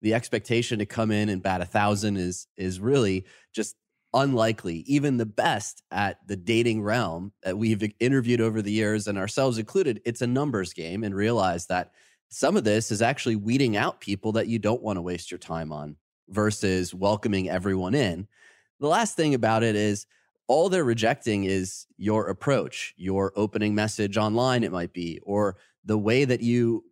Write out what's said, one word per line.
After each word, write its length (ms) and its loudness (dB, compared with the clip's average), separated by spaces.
The 120 2
expectation 680 -2
to 60 0
come 240 -2
in 200 2
and 120 -2
bat 200 -2
a 40 -4
thousand 520 0
is, 300 -4
is 240 -4
really 420 2
just 240 -6
unlikely. 760 2
Even 280 2
the 100 2
best 640 -2
at 380 -2
the 80 -4
dating 460 2
realm 500 -2
that 140 -4
we've 440 0
interviewed 400 4
over 200 0
the 120 -2
years, 340 0
and 100 -4
ourselves 400 0
included, 460 -2
it's 180 -4
a 60 -2
numbers 460 -2
game, 300 -8
and 120 -4
realize 520 0
that 260 -4
some 260 2
of 60 0
this 280 2
is 120 0
actually 320 0
weeding 420 0
out 240 -2
people 300 -4
that 160 0
you 100 -2
don't 240 0
wanna 200 -4
waste 280 -6
your 80 -10
time 340 -8
on 240 -10
versus 680 0
welcoming 540 0
everyone 460 0
in. 340 0
The 80 -2
last 280 2
thing 200 2
about 260 4
it 140 2
is 320 0
all 220 4
they're 140 2
rejecting 600 2
is 420 -2
your 300 0
approach, 680 -2
your 380 -2
opening 400 0
message 420 -2
online, 460 2
it 80 -2
might 200 -6
be, 300 -8
or 340 -2
the 160 0
way 260 4
that 160 2
you 500 2